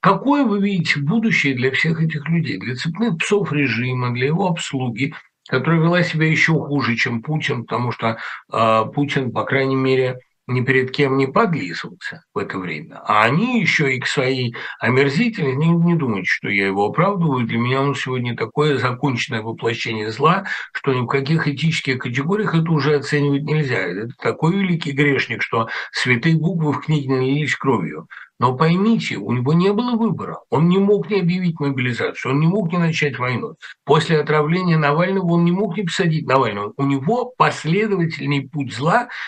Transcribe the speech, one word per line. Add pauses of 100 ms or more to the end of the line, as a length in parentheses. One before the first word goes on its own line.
Какое
вы
видите
будущее
для
всех
этих
людей?
Для
цепных
псов
режима,
для
его
обслуги, (340)
которая
вела
себя
еще
хуже,
чем
Путин,
потому
что, (340)
а,
Путин,
по
крайней
мере, (280)
ни
перед
кем
не
подлизывался (100)
в
это
время.
А
они
еще
и
к
своей (280)
омерзительности,
не,
не
думайте,
что
я
его
оправдываю,
для
меня
он
сегодня
такое
законченное
воплощение
зла, (300)
что
ни
в
каких
этических
категориях
это
уже
оценивать
нельзя.
Это (120)
такой
великий
грешник,
что (240)
святые
буквы
в
книге
налились
кровью. (320)
Но
поймите,
у
него
не
было
выбора. (100)
Он
не
мог
не
объявить
мобилизацию,
он
не
мог
не
начать
войну. (300)
После
отравления
Навального
он
не
мог
не
посадить
Навального.
У
него
последовательный
путь
зла, (200)